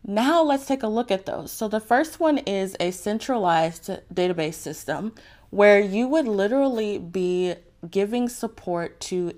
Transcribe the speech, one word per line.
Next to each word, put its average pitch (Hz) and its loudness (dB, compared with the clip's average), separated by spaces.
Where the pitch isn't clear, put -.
now 262 2
let's 277 0
take 269 -2
a 220 -2
look 220 -2
at 190 -2
those. - -8
So 220 -6
the 214 -2
first 262 0
one 302 2
is 190 -4
a 180 0
centralized 180 -2
database 175 -2
system 156 -8
where 202 8
you 208 0
would 294 2
literally 220 0
be 180 -2
giving 214 0
support 185 -6
to 180 -4